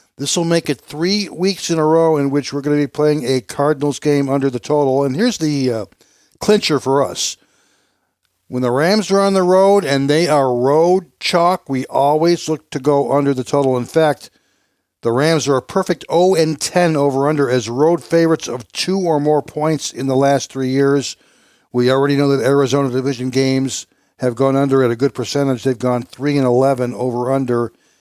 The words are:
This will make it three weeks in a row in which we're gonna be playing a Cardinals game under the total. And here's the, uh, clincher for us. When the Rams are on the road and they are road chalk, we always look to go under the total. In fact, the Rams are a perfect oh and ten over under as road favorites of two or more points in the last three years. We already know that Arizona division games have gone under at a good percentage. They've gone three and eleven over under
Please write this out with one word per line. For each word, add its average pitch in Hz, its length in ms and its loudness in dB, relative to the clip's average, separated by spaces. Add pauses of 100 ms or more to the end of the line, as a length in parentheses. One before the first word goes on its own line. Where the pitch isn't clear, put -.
(180)
This 139 180 -4
will 170 100 -2
make 165 240 0
it 139 120 -4
three 180 480 -4
weeks 175 400 -2
in 160 100 0
a 151 60 2
row 160 320 4
in 139 120 0
which 139 220 -2
we're 143 100 -6
gonna 147 140 0
be 147 120 2
playing 147 380 0
a 131 160 0
Cardinals 143 580 -2
game 143 300 0
under 139 200 0
the 120 100 -4
total. 143 440 0
And 131 120 -2
here's 220 220 0
the, 143 340 -2
uh, 110 140 -4 (540)
clincher 190 400 2
for 139 240 0
us. - 340 -6 (1080)
When 127 160 -4
the 123 80 0
Rams 175 400 0
are 196 100 4
on 196 120 2
the 190 100 2
road 190 420 4
and 139 240 0
they 156 180 2
are 139 260 2
road 156 560 2 (120)
chalk, 180 480 0
we 131 160 -4
always 156 640 0
look 156 220 -6
to 147 80 -4
go 139 340 0
under 143 200 2
the 127 120 -6
total. 135 320 0
In 123 80 -4
fact, 156 440 -2 (720)
the 117 80 -2
Rams 139 360 0
are 139 80 2
a 127 60 0
perfect - 480 -4
oh 185 260 2
and 160 240 0
ten 170 380 0
over 139 320 0
under 143 200 0
as 120 200 -2
road 147 340 0
favorites 165 460 0
of 131 240 -12
two 190 260 -4
or 165 200 0
more 147 220 0
points 151 520 -4
in 135 140 -6
the 135 100 0
last 139 340 0
three 131 180 -4
years. 139 460 0 (560)
We 123 180 2
already 139 280 2
know 143 180 2
that 120 100 0
Arizona 139 440 2
division 127 400 -4
games 131 580 -2 (320)
have 123 160 -2
gone 135 220 0
under 135 260 2
at 120 80 2
a 117 60 -4
good 131 160 0
percentage. 131 500 -4
They've 127 160 -2
gone 123 240 -2
three 143 340 -4
and 139 80 0
eleven 123 480 0
over 120 380 -4
under 123 400 0 (300)